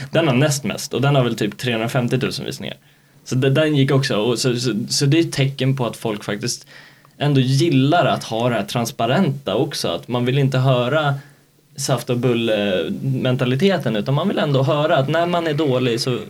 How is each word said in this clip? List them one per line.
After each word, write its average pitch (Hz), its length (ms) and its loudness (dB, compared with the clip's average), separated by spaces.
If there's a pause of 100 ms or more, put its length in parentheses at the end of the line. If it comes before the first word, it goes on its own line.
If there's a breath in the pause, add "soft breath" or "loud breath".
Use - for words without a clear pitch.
(120)
Den 160 160 2
har 123 80 2
näst 143 280 2
mest - 300 -6
och 117 80 0
den 143 140 2
har 131 80 4
väl 117 120 0
typ 104 220 -4
trehundrafemtiotusen 117 880 -2
visningar. - 320 -10 (460 soft breath)
Så - 120 -4
det, 135 140 2
den 156 260 2
gick 135 160 4
också. 131 260 0
Och 110 220 0
så, 123 160 0
så, 123 180 -2 (160)
så - 160 -2
det 151 140 4
är - 20 4
ett 165 120 -2
tecken 135 440 -2
på 123 80 -2
att 110 120 -6
folk 107 260 -6
faktiskt 107 440 -6 (500 loud breath)
ändå 139 240 2
gillar 139 640 4
att 104 180 0
ha 113 260 -2
det 120 60 0
här 101 80 -2
transparenta 120 920 0
också. 147 320 -2
Att 85 200 -6
man 123 180 -2
vill 131 120 0
inte 135 200 2
höra 135 580 2 (600 loud breath)
saft 135 340 -4
och 123 80 0
bulle-mentaliteten, 120 1800 0
utan 107 180 -2
man 160 140 0
vill 220 120 -2
ändå 143 240 2
höra 156 340 2
att 135 120 0
när 165 160 2
man 170 220 0
är 151 60 0
dålig 127 480 0
så, 120 180 -2 (100)